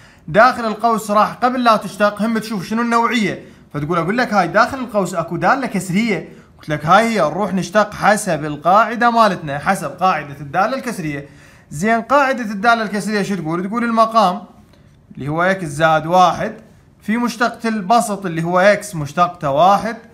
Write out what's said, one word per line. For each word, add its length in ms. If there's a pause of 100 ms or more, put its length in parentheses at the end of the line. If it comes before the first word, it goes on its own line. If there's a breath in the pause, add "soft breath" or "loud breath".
(280 loud breath)
داخل 380
القوس 460
راح 220
قبل 300
لا 140
تشتق 440
هم 160
تشوف 280
شنو 160
النوعية، 640 (280 loud breath)
فتقول: 240
"اقول 200
لك 160
هاي 140
داخل 300
القوس 380
اكو 220
دالة 300
كسرية". 600 (300 loud breath)
قلت 100
لك: 160
"هاي 180
هي، 180
نروح 320
نشتق 400
حسب 520
القاعدة 640
مالتنا، 500
حسب 300
قاعدة 520
الدالة 360
الكسرية". 480 (480 loud breath)
زين، 280
قاعدة 420
الدالة 400
الكسرية 380
شو 140
تقول؟ 320
تقول 160
المقام 580 (720 soft breath)
اللي 120
هو 140
اكس 260
زائد 380
واحد 480 (480 soft breath)
في 160
مشتقة 520
البسط 560
اللي 180
هو 160
اكس 360
مشتقته 560
واحد 460 (160 soft breath)